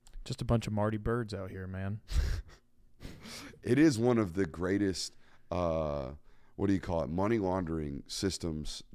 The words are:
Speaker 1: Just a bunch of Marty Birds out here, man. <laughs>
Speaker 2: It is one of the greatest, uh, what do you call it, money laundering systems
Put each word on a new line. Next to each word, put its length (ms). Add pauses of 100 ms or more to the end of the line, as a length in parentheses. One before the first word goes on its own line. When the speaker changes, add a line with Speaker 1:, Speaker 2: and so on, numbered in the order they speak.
(260)
Speaker 1:
Just 160
a 40
bunch 220
of 60
Marty 240
Birds 360
out 180
here, 160
man. 420
<laughs> 0 (1500)
Speaker 2:
It 160
is 200
one 180
of 160
the 120
greatest, 680 (380)
uh, 600 (440)
what 120
do 60
you 60
call 240
it, 60
money 280
laundering 720
systems 720 (140)